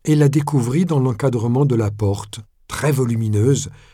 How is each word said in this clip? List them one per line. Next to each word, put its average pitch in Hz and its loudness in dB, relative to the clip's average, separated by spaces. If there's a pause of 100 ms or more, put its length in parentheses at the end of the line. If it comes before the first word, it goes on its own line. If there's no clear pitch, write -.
et 151 2
la 147 6
découvrit 147 0
dans 160 0
l'encadrement 123 0
de 123 2
la 107 0
porte, 104 -4 (300)
très 147 -2
volumineuse, 117 0 (240)